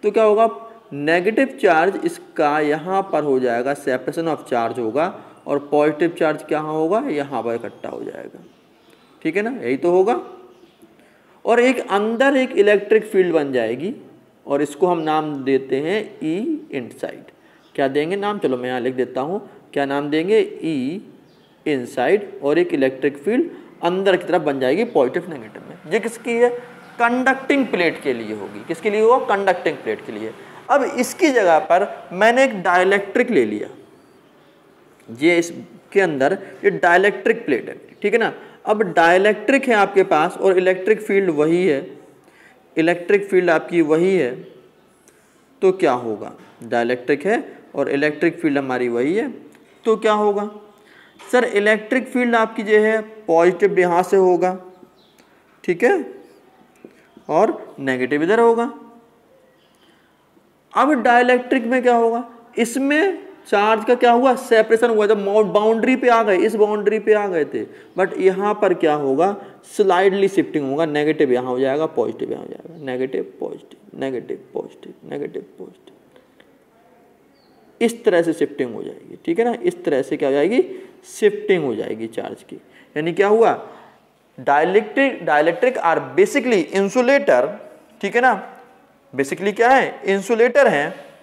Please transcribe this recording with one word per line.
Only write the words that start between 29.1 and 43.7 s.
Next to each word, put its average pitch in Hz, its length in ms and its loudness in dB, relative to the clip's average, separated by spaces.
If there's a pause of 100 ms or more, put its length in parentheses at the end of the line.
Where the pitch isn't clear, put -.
conducting 190 520 -2
plate - 280 -8
के - 60 -14
लिए। 110 200 -10 (380)
अब 269 140 2
इसकी 247 460 0
जगह 190 320 4
पर 185 260 2 (260)
मैंने 226 300 4
एक 220 200 -2
dielectric 196 640 2
ले 165 160 4
लिया, 104 220 -6 (1400)
ये 147 280 2
इसके - 640 -4
अंदर 156 360 0 (260)
ये 196 80 4
dielectric 190 760 2
plate - 240 -2
है, - 60 -14 (260)
ठीक 202 120 0
है 233 60 4
ना। 196 120 -2 (340)
अब 208 160 0 (120)
dielectric 202 760 4
है 240 80 2
आपके 196 300 4
पास 170 320 0
और 190 200 2
electric 185 440 0
field 196 300 0
वही 160 360 2
है, 143 120 0 (1000)
electric 175 520 2
field 185 200 2
आपकी 165 340 2